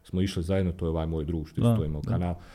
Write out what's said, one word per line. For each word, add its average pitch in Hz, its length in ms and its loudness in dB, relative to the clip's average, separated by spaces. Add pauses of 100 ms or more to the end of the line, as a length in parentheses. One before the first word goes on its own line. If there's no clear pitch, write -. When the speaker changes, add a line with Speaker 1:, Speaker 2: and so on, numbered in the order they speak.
Speaker 1:
smo 92 180 -2
išli 95 220 0
zajedno, 92 280 2
to 85 140 -4
je 80 40 2
ovaj 80 180 0
moj 80 180 -2
drug 76 240 -4
što - 120 -4
Speaker 2:
Da, 117 100 6
Speaker 1:
isto 104 140 2
ima 76 140 -2
Speaker 2:
da. 73 120 -4
Speaker 1:
kanal. 87 240 0 (200)